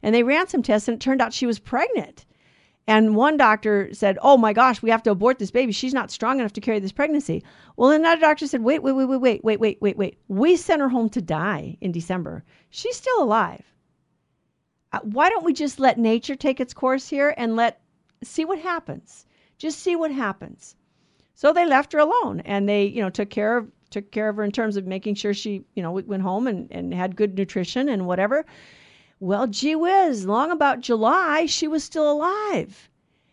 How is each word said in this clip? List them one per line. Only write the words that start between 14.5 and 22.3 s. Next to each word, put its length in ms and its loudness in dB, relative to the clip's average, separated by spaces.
Uh, 100 -6
why 280 0
don't 140 -2
we 80 2
just 280 -4
let 180 4
nature 380 0
take 240 -2
its 120 -4
course 360 -2
here 280 0
and 200 -2
let, 240 0
see 220 -6
what 160 -4
happens? 680 -10
Just 220 -8
see 160 -2
what 160 -2
happens." 640 -8
So 180 2
they 140 4
left 260 2
her 60 0
alone, 460 2